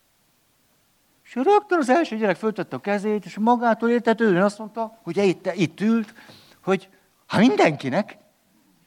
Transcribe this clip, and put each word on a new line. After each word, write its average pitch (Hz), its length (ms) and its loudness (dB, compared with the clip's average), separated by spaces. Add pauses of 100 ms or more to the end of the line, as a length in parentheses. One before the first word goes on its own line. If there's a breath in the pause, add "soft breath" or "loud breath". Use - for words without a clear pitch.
(1200)
És - 120 -18
rögtön 359 440 2
az 240 100 -2
első 254 280 0
gyerek 208 180 0
föltette 208 400 -6
a - 40 -8
kezét, 208 460 -4
és 175 120 -16
magától 233 520 0
értetődően 226 540 2
azt 202 140 0
mondta, 220 440 -12
hogy 170 160 -8
itt, 190 380 0
itt 180 260 -4
ült, 226 320 0 (500 loud breath)
hogy 190 260 -2 (380 soft breath)
hát - 140 -2
mindenkinek. 196 760 0 (680)